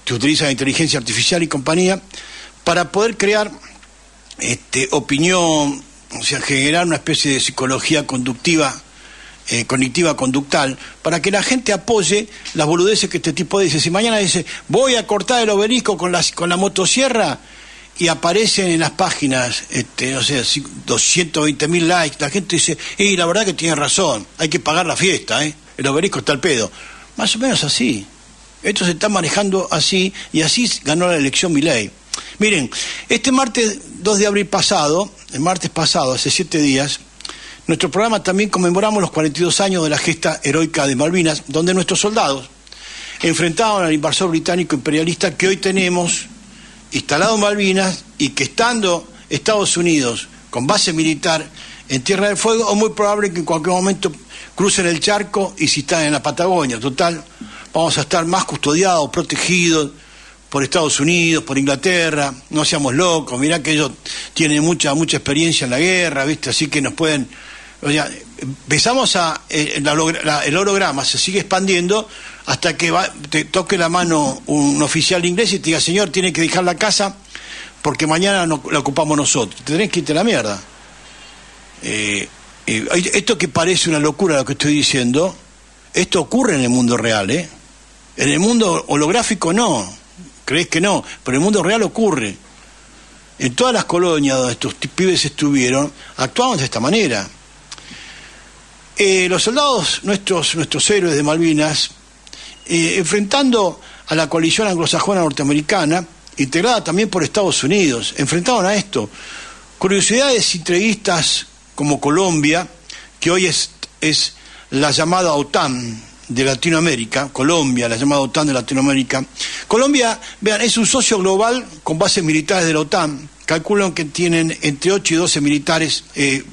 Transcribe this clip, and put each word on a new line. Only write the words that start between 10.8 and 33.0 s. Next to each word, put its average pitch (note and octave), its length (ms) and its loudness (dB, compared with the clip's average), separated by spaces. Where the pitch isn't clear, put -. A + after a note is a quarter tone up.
para - 200 -2
que G3+ 100 0
la G3 100 2
gente A#3+ 320 0
apoye G#3 540 0
las D3+ 140 0
boludeces F#3+ 420 2
que - 80 -4
este D#3+ 160 -4
tipo F3+ 280 -2
dice. D#3+ 180 2
Si C#3+ 100 0
mañana G#3+ 280 0
dice, F3+ 280 0
"Voy B3 280 4
a A3 120 -2
cortar G#3+ 340 0
el A3 80 2
obelisco G#3+ 480 2
con F3+ 140 -2
la, E3+ 120 0
con F3 140 -2
la F3 80 0
motosierra", G3 840 0
y E3+ 120 0
aparecen F#3 580 0
en E3 140 2
las D3+ 100 0
páginas, C3 760 -2
este, - 420 -4
no C3+ 100 -4
sé, C3+ 200 0
ci-, C3+ 260 -2
doscientos D3 600 2
veinte D3+ 240 0
mil E3+ 180 2
likes, E3+ 320 2
la D3 100 -2
gente F3 280 -2
dice, D#3 200 0
"Y G3 180 2
la F3 100 2
verdad G3 200 2
que F#3 80 0
tiene E3 200 -2
razón, C#3+ 540 0
hay D#3 120 0
que D3+ 100 -2
pagar D3+ 260 0
la C#3+ 120 -4
fiesta, C#3 460 0
¿eh? D3+ 120 -6
El B2+ 100 -2
obelisco D#3 320 0
está D3 140 0
al C#3+ 80 -4
pedo". C#3 280 0
Más - 220 -2
o - 20 -6
menos B3 240 0
así. B2 420 -2
Esto G3+ 200 -2
se F3 80 2
está E3+ 160 -2
manejando F#3+ 640 0
así, F#3 400 0
y D#3 80 0
así G#3+ 280 0
ganó E3+ 240 2
la F3 80 2
elección D3 380 0
Milei. C#3 360 0
Miren, G3 300 2